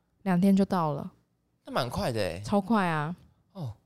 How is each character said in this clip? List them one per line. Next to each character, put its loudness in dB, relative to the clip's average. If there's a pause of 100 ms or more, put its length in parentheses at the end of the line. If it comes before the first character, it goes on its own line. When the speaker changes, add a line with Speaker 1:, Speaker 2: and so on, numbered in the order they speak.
(220)
Speaker 1:
两 2
天 6
就 6
到 0
了。 -8 (560)
Speaker 2:
那 -18
蛮 0
快 -2
的 -2
欸。 -4
Speaker 1:
超 0
快 0
啊。 -4 (380)
Speaker 2:
哦， -8 (140)